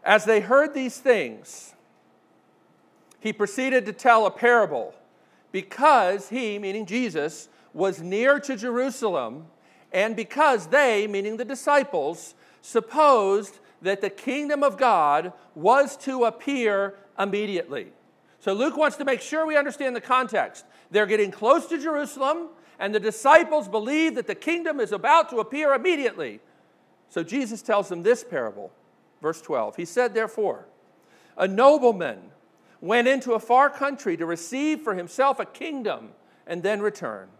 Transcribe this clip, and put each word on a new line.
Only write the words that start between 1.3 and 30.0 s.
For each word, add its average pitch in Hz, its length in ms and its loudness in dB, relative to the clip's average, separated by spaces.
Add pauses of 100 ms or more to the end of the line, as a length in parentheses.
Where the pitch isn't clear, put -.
he 214 120 -4
proceeded 240 540 0
to 208 60 -8
tell 226 340 4
a 190 60 0
parable, 190 600 2 (600)
because 202 800 2
he," 220 280 -6
meaning 202 260 -8
Jesus, 170 640 -6 (240)
"was 180 300 -2
near 233 380 2
to 269 160 -8
Jerusalem, 196 920 -6 (460)
and 202 240 0
because 240 500 0
they," 220 400 2
meaning 208 300 -6
the 233 80 -6
disciples, 214 920 -2 (260)
"supposed 220 1000 2 (220)
that 196 180 -2
the 196 100 -4
kingdom 285 540 -4
of 277 120 2
God 170 560 2 (220)
was 254 440 4
to 262 260 -2
appear 214 720 -2 (200)
immediately." 190 760 -4 (480)
So 190 120 -2
Luke 240 240 -2
wants 294 200 0
to - 80 -10
make 269 160 -2
sure 320 260 -4
we 311 100 0
understand 277 380 -2
the 226 60 -8
context. 220 640 -2 (260)
They're 208 160 2
getting 202 240 0
close 247 380 2
to 330 100 -4
Jerusalem, 294 680 -4 (280)
and 202 160 -6
the 214 80 0
disciples 294 680 4
believe 247 480 -2
that 240 100 -6
the 202 80 -6
kingdom 320 460 -4
is 208 100 -2
about 285 400 4
to 247 80 -4
appear 277 340 0
immediately. 233 680 -2 (680)
So 170 140 -6
Jesus 220 400 -6
tells 202 260 0
them 170 140 -8
this 233 220 2
parable, 117 480 -8 (500)
verse 156 180 -4
twelve. 113 360 -4
He 170 80 -8
said, 240 280 -2